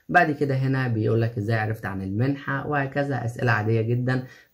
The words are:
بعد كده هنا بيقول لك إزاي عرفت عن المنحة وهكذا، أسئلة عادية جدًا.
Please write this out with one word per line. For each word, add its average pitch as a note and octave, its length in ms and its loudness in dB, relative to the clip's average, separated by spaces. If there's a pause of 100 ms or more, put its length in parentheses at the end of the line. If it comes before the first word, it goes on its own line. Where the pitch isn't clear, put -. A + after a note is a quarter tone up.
بعد E3 220 4
كده C#3 240 0
هنا C3 340 0
بيقول A2+ 340 2
لك A2+ 160 -2
إزاي A2 200 0
عرفت G#2+ 280 -4
عن F#2+ 160 -6
المنحة C3+ 640 -2
وهكذا، C#3 580 -2
أسئلة A#2+ 280 0
عادية A2 280 2
جدًا. B2 440 0 (300)